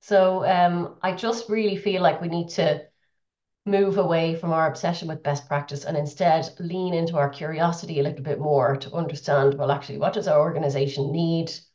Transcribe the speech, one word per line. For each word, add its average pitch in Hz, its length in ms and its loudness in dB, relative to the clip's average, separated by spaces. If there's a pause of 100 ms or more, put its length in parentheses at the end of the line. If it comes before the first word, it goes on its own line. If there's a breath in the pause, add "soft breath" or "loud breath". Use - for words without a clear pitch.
So, 185 440 4
um, 175 580 2
I 190 100 0
just 226 360 -4
really 208 280 0
feel 185 260 -2
like 160 180 2
we 175 60 -4
need 170 240 -2
to 156 320 0 (800)
move 196 340 2
away 165 360 2
from 165 180 -4
our 160 160 2
obsession 170 380 -4
with 156 160 -8
best 143 240 -4
practice 143 380 -6
and 151 120 -4
instead 156 640 0
lean 180 360 -4
into 170 220 0
our 143 120 2
curiosity 160 720 -2
a - 20 4
little 143 220 -4
bit 135 160 -4
more 151 360 2
to - 160 -10
understand, 143 600 0
well, 139 160 -2
actually, 139 280 -4
what 170 140 0
does 202 140 -4
our 151 140 4
organization 143 720 0
need? 165 400 -2 (220)